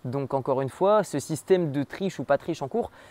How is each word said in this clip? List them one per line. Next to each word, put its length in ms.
Donc 280
encore 300
une 80
fois, 340
ce 140
système 520
de 120
triche 360
ou 60
pas 140
triche 240
en 60
cours, 220